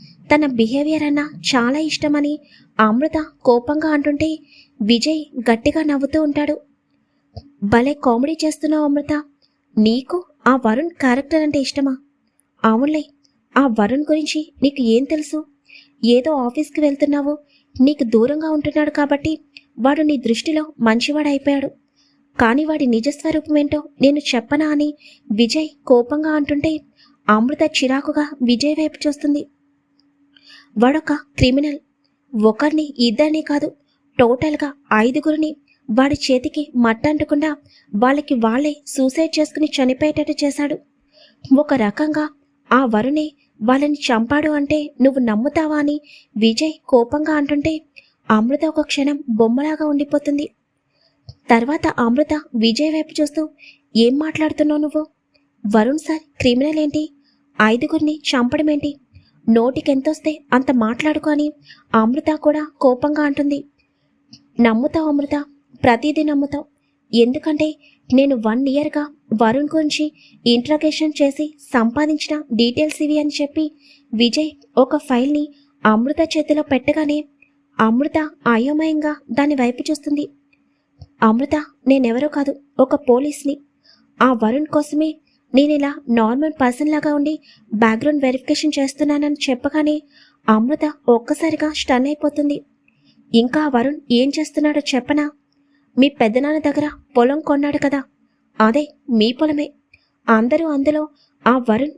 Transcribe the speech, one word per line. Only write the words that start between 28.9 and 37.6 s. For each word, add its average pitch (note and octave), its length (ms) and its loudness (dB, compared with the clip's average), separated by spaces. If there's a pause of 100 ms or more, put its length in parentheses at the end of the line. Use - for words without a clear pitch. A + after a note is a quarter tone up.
చూస్తుంది. D4 380 -2 (1300)
"వాడొక D4 340 2
క్రిమినల్, C#4+ 640 0 (640)
ఒకరిని D4 560 0
ఇద్దరిని D4+ 420 0
కాదు, D4 320 -4 (460)
టోటల్గా C#4+ 540 2 (200)
ఐదుగురిని D4+ 640 0 (340)
వాడి C4+ 240 2
చేతికి C4 640 -2
మట్టంటకుండా D4 800 0 (380)